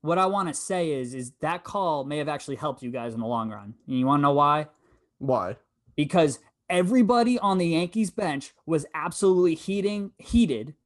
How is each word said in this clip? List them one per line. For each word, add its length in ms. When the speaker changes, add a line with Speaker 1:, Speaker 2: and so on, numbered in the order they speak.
Speaker 1:
what 180
I 80
wanna 260
say 380
is, 240
is 160
that 220
call 400
may 160
have 100
actually 280
helped 260
you 80
guys 240
in 40
the 60
long 240
run. 240
And 100
you 80
wanna 160
know 120
why? 340
Speaker 2:
Why? 380
Speaker 1:
Because 440
everybody 720
on 180
the 100
Yankees 440
bench 420
was 280
absolutely 600
heating, 640
heated. 580